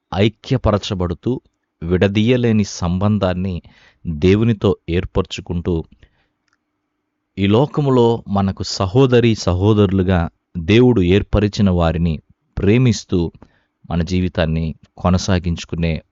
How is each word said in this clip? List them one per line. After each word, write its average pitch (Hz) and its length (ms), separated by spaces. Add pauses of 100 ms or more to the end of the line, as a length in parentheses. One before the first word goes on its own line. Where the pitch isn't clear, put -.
(160)
ఐక్యపరచబడుతూ, 104 1300 (420)
విడదీయలేని 107 800
సంబంధాన్ని 92 1000 (460)
దేవునితో 98 720 (120)
ఏర్పరచుకుంటూ, 87 920 (1500)
ఈ 98 100
లోకములో 123 800
మనకు 190 360
సహోదరి 117 720
సహోదరులుగా 95 920 (280)
దేవుడు 110 440
ఏర్పరిచిన 101 680
వారిని 85 520 (360)
ప్రేమిస్తూ 101 720 (600)
మన 85 120
జీవితాన్ని 82 720 (220)
కొనసాగించుకునే 85 1160